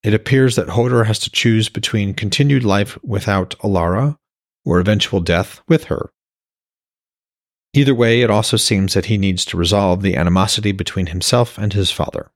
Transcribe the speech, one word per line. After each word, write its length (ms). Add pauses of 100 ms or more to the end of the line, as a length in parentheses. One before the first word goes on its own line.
It 120
appears 420
that 120
Hodor 380
has 140
to 100
choose 380
between 460
continued 500
life 380
without 480 (100)
Alara 560 (480)
or 160
eventual 400
death 480
with 160
her. 260 (1600)
Either 220
way, 280
it 80
also 260
seems 380
that 120
he 100
needs 280
to 120
resolve 460
the 140
animosity 560
between 340
himself 500
and 160
his 180
father. 460